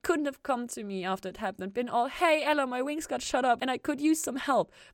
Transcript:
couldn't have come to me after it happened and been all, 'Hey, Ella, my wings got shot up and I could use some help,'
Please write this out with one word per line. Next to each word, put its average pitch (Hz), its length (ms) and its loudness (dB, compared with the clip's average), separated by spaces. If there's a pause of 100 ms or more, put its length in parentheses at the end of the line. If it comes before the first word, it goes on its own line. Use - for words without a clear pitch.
couldn't 311 240 0
have 277 160 -6
come 240 280 -4
to 233 140 -10
me 196 200 -6
after 190 260 -4
it 190 80 -14
happened 190 280 -6
and 196 80 -8
been 240 160 -2
all, 240 180 2
'Hey, 311 360 2
Ella, 285 220 2
my 254 160 -2
wings 294 240 -4
got 254 160 -4
shot 262 240 0
up 240 160 4
and 262 80 -2
I 254 80 0
could 285 240 -4
use 311 200 4
some 262 160 -4
help,' 247 340 2 (220)